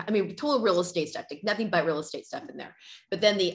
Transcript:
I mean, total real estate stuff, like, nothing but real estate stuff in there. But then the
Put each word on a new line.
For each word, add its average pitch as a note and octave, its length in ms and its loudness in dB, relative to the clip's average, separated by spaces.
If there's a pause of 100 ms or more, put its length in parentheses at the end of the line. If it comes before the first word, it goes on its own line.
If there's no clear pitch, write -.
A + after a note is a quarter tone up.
I - 20 -6
mean, G3 260 2
total C#4+ 260 2
real F#3 180 4
estate F3+ 300 -2
stuff, - 200 -8
like, D3 140 -10
nothing G#3 260 0
but E3+ 160 2
real D3+ 140 2
estate - 260 -10
stuff - 240 -10
in - 80 -14
there. - 180 -14 (360)
But F3 100 -2
then G#3 160 6
the F3+ 180 2